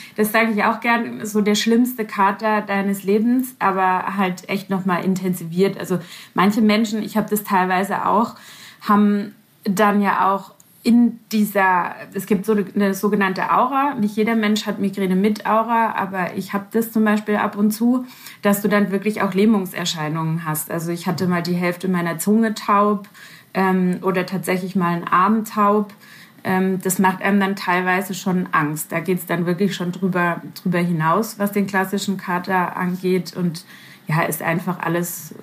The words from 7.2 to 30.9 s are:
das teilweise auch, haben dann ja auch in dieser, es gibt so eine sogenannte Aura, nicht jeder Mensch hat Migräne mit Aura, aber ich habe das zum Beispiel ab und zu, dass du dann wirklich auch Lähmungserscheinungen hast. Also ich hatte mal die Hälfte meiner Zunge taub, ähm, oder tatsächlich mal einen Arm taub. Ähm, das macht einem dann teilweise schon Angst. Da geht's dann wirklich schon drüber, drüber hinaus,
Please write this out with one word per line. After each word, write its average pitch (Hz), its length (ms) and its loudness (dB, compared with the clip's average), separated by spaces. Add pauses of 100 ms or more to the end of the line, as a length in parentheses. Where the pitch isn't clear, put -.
das 208 160 -2
teilweise 185 640 0
auch, 202 300 0 (440)
haben 208 540 2 (300)
dann 202 360 2
ja 190 320 2
auch 190 200 -4 (320)
in 233 340 4 (140)
dieser, 190 640 2 (200)
es 190 120 -6
gibt 190 200 0
so 214 100 2 (180)
eine 202 200 2
sogenannte 190 580 0
Aura, 269 420 2
nicht 208 220 -2
jeder 220 200 0
Mensch 208 280 0
hat 202 140 -4
Migräne 190 380 0
mit 214 280 2
Aura, 226 520 2
aber 190 400 -4
ich 190 160 -8
habe 202 180 -4
das 226 220 -2
zum 220 120 2
Beispiel 214 320 2
ab 202 200 -2
und 208 160 2
zu, 247 340 0 (360)
dass 202 200 2
du 208 60 2
dann 185 220 2
wirklich 202 300 -2
auch 190 140 -2
Lähmungserscheinungen 170 1120 0
hast. 156 240 -4
Also 165 220 -4
ich 170 140 -6
hatte 180 200 -2
mal 180 160 0
die 175 140 -2
Hälfte 175 320 -2
meiner 170 300 -2
Zunge 214 360 2
taub, 208 540 2 (460)
ähm, 185 480 2
oder 185 220 0
tatsächlich 185 520 -4
mal 175 180 2
einen 170 140 -4
Arm 208 360 4
taub. 208 480 2 (520)
Ähm, 190 360 0
das 185 180 -2
macht 185 240 4
einem 196 180 2
dann 196 160 0
teilweise 185 580 0
schon 180 380 -2
Angst. 151 400 -2
Da 170 80 -2
geht's 180 260 -2
dann 170 200 -2
wirklich 180 280 0
schon 180 160 -4
drüber, 175 500 -2 (220)
drüber 175 160 0
hinaus, 175 600 0